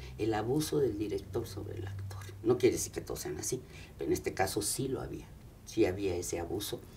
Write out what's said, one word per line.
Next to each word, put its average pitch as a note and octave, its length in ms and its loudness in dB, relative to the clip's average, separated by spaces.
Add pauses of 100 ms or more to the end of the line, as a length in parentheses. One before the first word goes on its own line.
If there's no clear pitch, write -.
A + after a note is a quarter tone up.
(180)
El A2 160 2
abuso C3+ 460 2
del A2+ 180 4
director G#2 500 -2
sobre - 300 -8
el - 100 -4
actor. - 340 -6 (220)
No A#2+ 140 8
quiere G2+ 180 8
decir - 160 -2
que - 100 -6
todos - 200 -6
sean - 160 -4
así, - 240 -2 (360)
pero - 100 -4
en - 60 6
este - 200 0
caso G2 280 2
sí - 260 0
lo - 140 0
había. - 260 -8 (380)
Sí A2 200 4
había F#2 300 2
ese F2 240 -2
abuso E2 400 -2 (180)